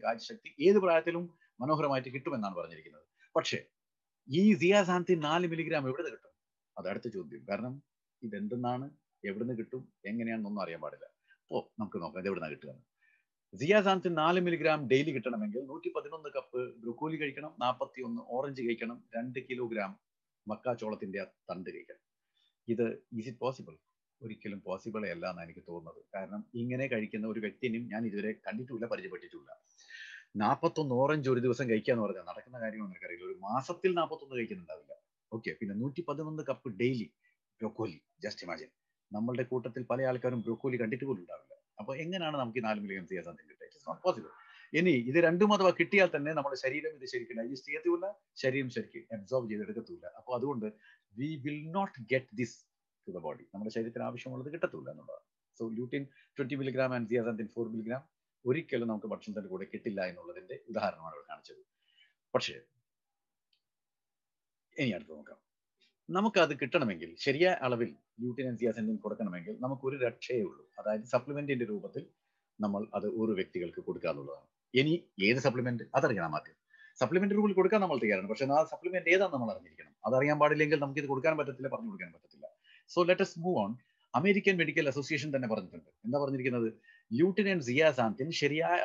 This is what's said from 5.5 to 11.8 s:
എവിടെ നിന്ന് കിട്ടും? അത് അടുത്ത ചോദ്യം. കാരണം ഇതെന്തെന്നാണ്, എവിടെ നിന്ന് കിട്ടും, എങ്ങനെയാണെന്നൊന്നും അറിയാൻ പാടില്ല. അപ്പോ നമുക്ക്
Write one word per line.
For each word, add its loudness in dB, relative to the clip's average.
എവിടെ -2
നിന്ന് -8
കിട്ടും? -20
അത് -6
അടുത്ത -4
ചോദ്യം. -8
കാരണം -4
ഇതെന്തെന്നാണ്, -2
എവിടെ -4
നിന്ന് -2
കിട്ടും, -6
എങ്ങനെയാണെന്നൊന്നും -4
അറിയാൻ -8
പാടില്ല. -10
അപ്പോ -4
നമുക്ക് -4